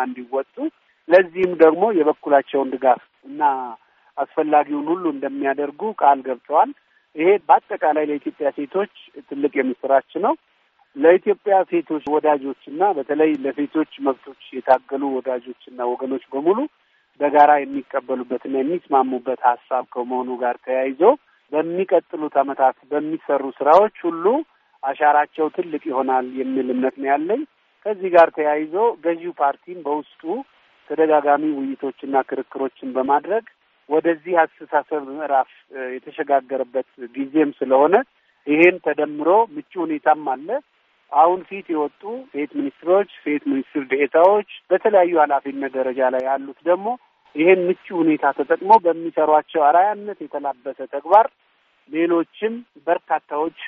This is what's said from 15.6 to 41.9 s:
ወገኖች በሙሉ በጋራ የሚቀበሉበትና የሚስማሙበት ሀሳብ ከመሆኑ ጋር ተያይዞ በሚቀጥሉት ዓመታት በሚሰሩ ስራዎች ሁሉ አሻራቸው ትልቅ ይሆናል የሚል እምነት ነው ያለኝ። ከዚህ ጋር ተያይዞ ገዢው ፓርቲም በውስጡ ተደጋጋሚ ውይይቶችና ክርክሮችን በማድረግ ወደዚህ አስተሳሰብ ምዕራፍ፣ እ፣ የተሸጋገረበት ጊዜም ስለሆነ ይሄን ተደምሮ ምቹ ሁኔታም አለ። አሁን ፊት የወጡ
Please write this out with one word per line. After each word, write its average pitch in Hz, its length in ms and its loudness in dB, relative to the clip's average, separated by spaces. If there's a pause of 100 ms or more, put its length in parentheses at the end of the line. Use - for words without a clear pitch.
ወገኖች 131 420 -6
በሙሉ 160 280 0 (640)
በጋራ 147 360 6
የሚቀበሉበትና 131 1000 -6
የሚስማሙበት 131 880 -2
ሀሳብ 123 460 -2
ከመሆኑ 127 480 -6
ጋር 123 220 -4
ተያይዞ 131 420 -4 (500)
በሚቀጥሉት 165 840 -2
ዓመታት 135 400 0 (100)
በሚሰሩ 151 640 -4
ስራዎች 175 500 4
ሁሉ 165 240 -4 (580)
አሻራቸው 147 640 2
ትልቅ 160 360 -6
ይሆናል 131 480 -2
የሚል 131 360 -4
እምነት 254 280 -2
ነው 277 100 -6
ያለኝ። 302 340 -2 (440)
ከዚህ 190 240 -6
ጋር 170 220 6
ተያይዞ 151 420 -4 (280)
ገዢው 170 320 -6
ፓርቲም 156 480 -6
በውስጡ 147 400 -8 (680)
ተደጋጋሚ 147 640 2
ውይይቶችና 135 720 -8
ክርክሮችን 131 680 -8
በማድረግ 143 540 -2 (440)
ወደዚህ 160 480 -2
አስተሳሰብ 156 680 -2
ምዕራፍ፣ 139 440 -4 (180)
እ፣ 131 240 -10
የተሸጋገረበት 127 960 -4 (220)
ጊዜም 139 420 -2
ስለሆነ 139 420 4 (520)
ይሄን 170 320 4
ተደምሮ 151 500 -4 (180)
ምቹ 147 300 -16
ሁኔታም 156 500 0
አለ። 135 200 -6 (640)
አሁን 165 320 4
ፊት 196 260 -14
የወጡ 151 320 -4 (260)